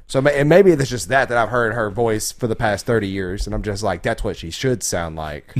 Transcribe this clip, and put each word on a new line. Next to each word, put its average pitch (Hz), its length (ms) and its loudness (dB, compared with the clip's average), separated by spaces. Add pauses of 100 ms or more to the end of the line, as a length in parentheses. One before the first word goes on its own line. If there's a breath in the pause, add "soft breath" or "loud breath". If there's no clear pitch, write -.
So 135 140 -2
ma-, 143 100 4
and 143 180 2
maybe 180 260 8
that's 135 160 0
just 123 180 -6
that, 127 200 2
that 120 100 0
I've 110 120 2
heard 117 240 0
her 110 160 -2
voice 110 400 -2
for - 160 -4
the 107 100 -2
past 104 280 -2
thirty 110 240 0
years, 95 380 -4
and 104 80 -6
I'm 107 80 -4
just 101 200 -4
like, 92 200 -2
"That's 113 200 -2
what 98 140 -4
she 85 140 -12
should 127 320 -2
sound 85 340 -4
like." 76 440 -10